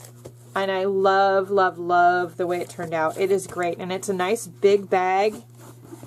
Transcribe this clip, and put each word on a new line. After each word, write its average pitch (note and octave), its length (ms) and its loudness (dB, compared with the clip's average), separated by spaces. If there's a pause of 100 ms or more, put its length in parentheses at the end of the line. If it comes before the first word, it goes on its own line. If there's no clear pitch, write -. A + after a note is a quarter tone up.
(560)
And F#3+ 160 -2
I F#3+ 140 -2
love, G3 640 2
love, F#3 280 2
love F3 600 2
the F3+ 100 -2
way F3 140 -4
it - 80 -10
turned E3 240 -10
out. D#3+ 240 -2
It F#3+ 120 0
is F#3+ 160 0
great, F3 320 -6
and F3+ 140 -8
it's F#3+ 160 -8
a G3+ 60 -2
nice F#3 340 -2
big G3+ 420 0
bag F#3+ 460 0 (720)